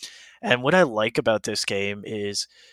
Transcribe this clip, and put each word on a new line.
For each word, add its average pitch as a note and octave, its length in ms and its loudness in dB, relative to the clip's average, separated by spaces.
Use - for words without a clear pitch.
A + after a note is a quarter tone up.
And B2+ 200 2
what D3 120 4
I F#3 80 8
like A2+ 340 0
about A2+ 280 2
this G#2+ 200 -4
game G2+ 400 -2
is G2+ 420 -6